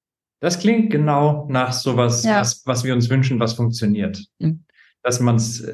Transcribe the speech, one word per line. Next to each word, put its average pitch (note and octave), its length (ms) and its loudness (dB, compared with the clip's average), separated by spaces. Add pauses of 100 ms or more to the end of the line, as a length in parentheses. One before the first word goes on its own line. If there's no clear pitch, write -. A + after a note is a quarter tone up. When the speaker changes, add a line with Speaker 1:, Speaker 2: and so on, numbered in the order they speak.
(420)
Speaker 1:
Das F3 180 -2
klingt A3 320 2
genau D3 580 2
nach B2+ 240 0
sowas, A#2+ 500 0
Speaker 2:
Ja. A3 160 2
Speaker 1:
was, - 260 -2
was B2 200 -2
wir B2+ 80 -2
uns A#2+ 160 2
wünschen, C3 300 2
was A2+ 140 0
funktioniert. G#2+ 680 -2 (160)
Speaker 3:
Mhm. D#3+ 240 -2 (400)
Speaker 1:
Dass B2 160 0
man's, A#2+ 540 0